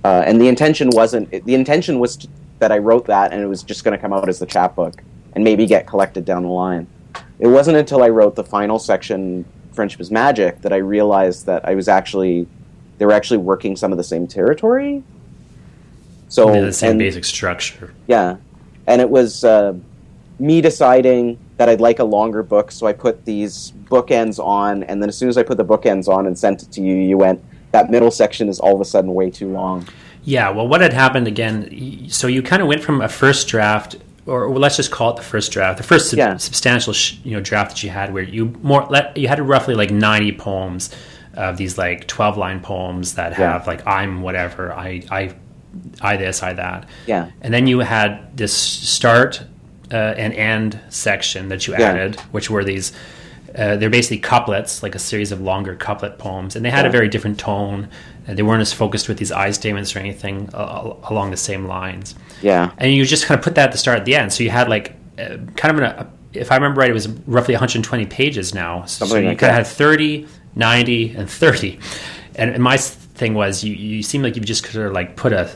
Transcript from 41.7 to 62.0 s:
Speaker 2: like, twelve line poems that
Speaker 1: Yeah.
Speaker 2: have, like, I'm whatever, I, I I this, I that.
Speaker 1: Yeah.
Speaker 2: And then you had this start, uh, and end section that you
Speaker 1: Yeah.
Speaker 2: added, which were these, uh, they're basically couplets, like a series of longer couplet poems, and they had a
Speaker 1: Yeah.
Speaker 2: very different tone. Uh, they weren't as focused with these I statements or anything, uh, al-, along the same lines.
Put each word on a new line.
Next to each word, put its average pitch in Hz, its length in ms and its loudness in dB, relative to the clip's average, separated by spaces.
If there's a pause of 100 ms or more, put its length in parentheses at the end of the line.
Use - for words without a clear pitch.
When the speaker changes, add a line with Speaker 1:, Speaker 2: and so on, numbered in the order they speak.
Speaker 2:
like, 90 280 -4
twelve 104 300 -2
line 95 240 -6
poems 90 540 -8
that 85 180 -6
Speaker 1:
Yeah. 87 220 0
Speaker 2:
have, 87 120 -6
like, 82 200 -8
I'm 98 340 -2
whatever, 90 540 -6
I, 90 360 -10
I 95 200 -6 (720)
I 101 160 -2
this, 92 260 -6
I 92 120 -6
that. 90 340 -10 (180)
Speaker 1:
Yeah. 90 200 -2 (160)
Speaker 2:
And 110 100 -4
then 123 140 4
you 127 140 2
had 107 560 -2
this 107 160 -4
start, - 880 2 (500)
uh, 117 40 -4 (200)
and 110 180 -4
end 107 440 -2 (100)
section 98 600 -4
that 95 180 -6
you - 80 -6
Speaker 1:
Yeah. 110 160 4
Speaker 2:
added, 95 260 -2 (160)
which 104 180 -6
were 101 140 -2
these, 95 280 -6 (640)
uh, 104 200 0
they're 107 140 0
basically 120 280 2
couplets, - 640 -2
like 98 120 -8
a 95 40 -12
series 104 340 -4
of 95 80 -8
longer 95 340 -4
couplet 101 440 -8
poems, 95 380 -10
and 113 80 -6
they 120 60 0
had 139 140 2
a 131 40 2
Speaker 1:
Yeah. 120 40 2
Speaker 2:
very 117 160 4
different 104 300 -4
tone. 101 500 -4 (400)
Uh, 104 60 -10
they 98 80 -2
weren't 110 180 2
as 107 120 -2
focused - 360 -4
with 107 100 -4
these 95 140 -6
I 98 200 -2
statements 101 440 -6
or - 40 -8
anything, 98 520 -10
uh, - 60 -12
al-, - 400 -10 (120)
along 101 200 -2
the 92 80 -8
same 95 280 -6
lines. 92 480 -10 (280)